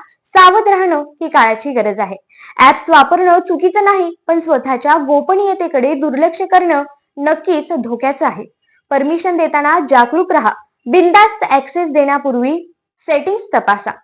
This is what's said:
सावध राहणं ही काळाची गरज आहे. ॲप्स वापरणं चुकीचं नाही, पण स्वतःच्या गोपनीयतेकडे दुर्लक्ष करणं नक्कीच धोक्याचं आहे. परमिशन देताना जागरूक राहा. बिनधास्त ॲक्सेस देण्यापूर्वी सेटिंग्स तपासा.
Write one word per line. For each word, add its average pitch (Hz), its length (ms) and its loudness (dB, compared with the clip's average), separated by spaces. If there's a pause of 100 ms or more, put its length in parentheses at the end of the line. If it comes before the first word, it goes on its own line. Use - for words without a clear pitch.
(260)
सावध 381 420 4
राहणं 370 360 0 (180)
ही 320 80 -6
काळाची 233 420 0
गरज 208 280 -2
आहे. 190 160 -6 (420)
ॲप्स 269 320 4
वापरणं 349 500 4
चुकीचं 370 460 -2
नाही, 370 300 0 (120)
पण 330 120 0
स्वतःच्या 285 580 0
गोपनीयतेकडे 320 960 -2
दुर्लक्ष 302 480 -2
करणं 359 420 0 (340)
नक्कीच 302 540 -2
धोक्याचं 269 540 -4
आहे. 196 180 -6 (460)
परमिशन 330 480 -2
देताना 311 420 0 (100)
जागरूक 277 420 2
राहा. 262 200 0 (400)
बिनधास्त 370 580 4
ॲक्सेस 302 400 -2
देण्यापूर्वी 277 840 -2 (260)
सेटिंग्स 349 440 -4 (100)
तपासा. 208 380 -2 (120)